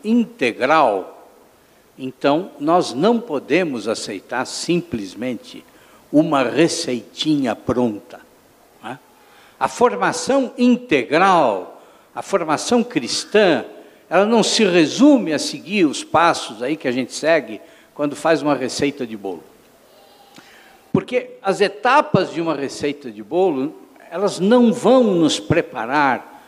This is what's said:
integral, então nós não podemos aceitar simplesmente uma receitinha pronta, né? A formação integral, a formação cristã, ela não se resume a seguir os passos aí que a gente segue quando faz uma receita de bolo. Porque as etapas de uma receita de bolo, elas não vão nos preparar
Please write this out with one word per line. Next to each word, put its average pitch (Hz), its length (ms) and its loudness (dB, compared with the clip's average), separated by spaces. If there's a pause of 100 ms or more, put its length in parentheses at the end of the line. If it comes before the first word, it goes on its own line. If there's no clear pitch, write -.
integral, 135 1300 0 (680)
então 143 600 -2
nós 160 360 0
não 214 260 2
podemos 135 640 -4
aceitar 117 600 -6
simplesmente 120 1160 -6 (480)
uma 147 320 2
receitinha 131 1120 -2
pronta, 117 640 -4 (640)
né? 123 160 -14 (600)
A 135 100 -2
formação 233 880 0
integral, 165 1300 2 (320)
a 120 80 -10
formação 170 600 0
cristã, 156 840 0 (420)
ela 180 160 2
não 226 180 4
se - 220 2
resume 175 720 4
a 139 40 -2
seguir 175 460 -2
os 135 180 -2
passos 151 600 0
aí 139 120 -2
que 151 140 -6
a 123 40 0
gente 120 200 -6
segue 143 480 -2 (340)
quando 147 220 -4
faz 160 240 0
uma 147 140 -2
receita 131 520 -4
de 110 100 -12
bolo. 95 280 -12 (1500)
Porque - 420 -2 (100)
as 185 180 -2
etapas 202 720 2
de 147 80 -6
uma 165 140 -4
receita 139 560 -6
de 107 120 -16
bolo, 147 540 -2 (360)
elas 175 280 -4
não 226 320 4
vão 240 320 4
nos 170 340 2
preparar 131 1080 -2